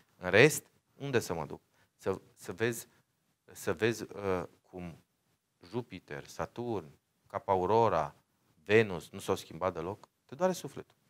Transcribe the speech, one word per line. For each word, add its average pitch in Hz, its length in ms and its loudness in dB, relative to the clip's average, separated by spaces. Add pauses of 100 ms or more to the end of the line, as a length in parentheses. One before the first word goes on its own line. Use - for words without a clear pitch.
(160)
În 90 140 -6
rest, 127 360 8 (300)
unde 135 220 -2
să 92 160 -2
mă 80 120 -4
duc? 76 140 -14 (360)
Să, 95 240 -4 (140)
să - 180 -14
vezi, 117 340 -4 (680)
să - 200 -4
vezi, 107 300 0
uh, 92 400 -2 (280)
cum 87 280 -12 (720)
Jupiter, 90 560 -10
Saturn, 101 600 -8 (400)
Cap - 220 -6
Aurora, 92 680 2 (500)
Venus 101 460 4
nu 98 80 -14
s-au 95 160 -2
schimbat 87 380 -2
deloc? 87 360 -8 (160)
Te - 100 -18
doare 180 180 0
sufletul. - 420 -12 (160)